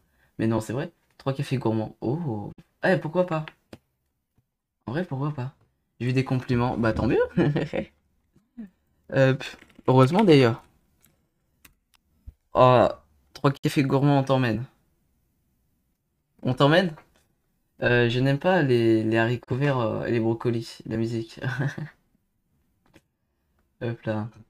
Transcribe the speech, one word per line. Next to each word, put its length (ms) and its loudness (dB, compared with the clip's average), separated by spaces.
Mais 80 0
non, 120 0
c'est 140 -8
vrai. 180 -6
Trois 160 -4
cafés 240 -4
gourmands. 440 -4
Oh. 500 -6
Eh, 140 2
pourquoi 300 -2
pas ? 180 -6
En 60 -8
vrai, 140 -4
pourquoi 280 -6
pas ? 220 -10
J'ai 100 -4
eu 40 -2
des 100 2
compliments. 540 -2
Bah, 160 0
tant 140 -2
mieux. 100 2
<laughs> 560 -2
Euh, 200 4
pff, 240 -10
heureusement 360 4
d'ailleurs. 400 4
Oh, 340 6
trois 180 0
cafés 320 -2
gourmands, 360 2
on 40 0
t'emmène. 420 -2
On 100 -2
t'emmène ? 400 2
Euh, 280 2
je 100 -2
n'aime 200 2
pas 220 2
les, 420 2
les 140 0
haricots 380 -2
verts, 240 0
euh, 260 -4
et 60 -4
les 80 0
brocolis, 680 -4
la 120 -6
musique. 440 -6
<laughs> 400 -6
Hop 220 -8
là. 260 -6